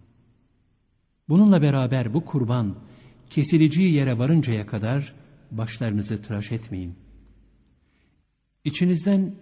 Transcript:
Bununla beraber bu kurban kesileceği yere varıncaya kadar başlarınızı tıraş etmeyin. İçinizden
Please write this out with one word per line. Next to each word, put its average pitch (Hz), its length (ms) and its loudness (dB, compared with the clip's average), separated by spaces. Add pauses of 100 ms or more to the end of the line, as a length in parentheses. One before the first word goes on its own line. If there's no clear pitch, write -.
(1300)
Bununla 185 340 6
beraber 131 520 0
bu 165 100 -2
kurban 120 500 -2 (560)
kesileceği 156 640 2
yere 131 240 0
varıncaya 123 480 0
kadar 117 480 -4 (360)
başlarınızı 110 720 -6
tıraş 104 300 -8
etmeyin. 92 420 -10 (1700)
İçinizden 180 760 0